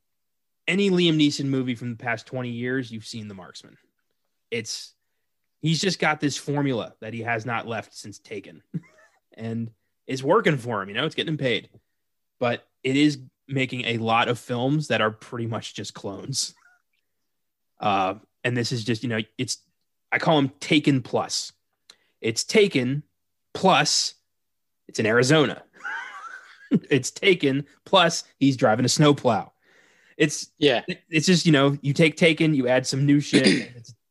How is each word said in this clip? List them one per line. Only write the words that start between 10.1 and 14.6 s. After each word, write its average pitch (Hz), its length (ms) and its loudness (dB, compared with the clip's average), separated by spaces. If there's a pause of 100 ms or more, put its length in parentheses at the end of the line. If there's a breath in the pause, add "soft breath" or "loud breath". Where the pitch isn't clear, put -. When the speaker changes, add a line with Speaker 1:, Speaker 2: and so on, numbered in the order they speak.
Speaker 1:
working 180 340 2
for 113 240 -4
him, 98 80 -8
you 101 60 -10
know, 131 100 -2
it's 156 80 -4
getting 156 200 -4
him 151 40 -4
paid. 127 320 -2 (680)
But 120 260 -2 (180)
it 131 120 0
is 147 240 4 (280)
making 131 380 -4
a 117 140 -2
lot 113 300 2
of 117 100 -2
films 135 480 -2